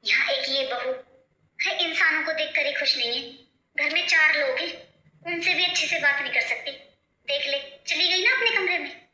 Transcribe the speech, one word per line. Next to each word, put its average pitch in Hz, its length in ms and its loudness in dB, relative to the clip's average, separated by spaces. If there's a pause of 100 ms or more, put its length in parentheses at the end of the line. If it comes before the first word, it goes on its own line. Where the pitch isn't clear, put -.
यहाँ - 220 2
एक 269 200 -2
ये 269 140 -2 (100)
बहू 254 200 -4 (640)
है, 339 320 -2
इंसानों 320 360 0
को 320 60 -2
देखकर 311 340 0
ही 285 60 0
खुश 277 240 2
नहीं 233 180 -2
है। 240 160 -6 (460)
घर 294 180 0
में 349 120 0
चार 311 320 4
लोग 262 200 0
हैं, - 300 -6 (380)
उनसे 349 280 0
भी 370 100 2
अच्छे 349 220 2
से 339 120 -2
बात 277 240 2
नहीं 262 100 -6
कर 254 80 2
सकती। - 300 -4 (580)
देख 285 180 -2
ले, 277 400 -6
चली 339 220 0
गई 370 160 2
ना 480 120 6
अपने 466 140 2
कमरे 359 280 0
में। - 360 -8